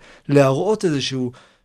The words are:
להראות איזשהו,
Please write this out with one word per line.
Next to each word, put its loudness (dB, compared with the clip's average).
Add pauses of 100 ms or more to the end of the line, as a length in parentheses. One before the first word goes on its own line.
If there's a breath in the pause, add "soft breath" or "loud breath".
(280 loud breath)
להראות 2
איזשהו, -4 (340 soft breath)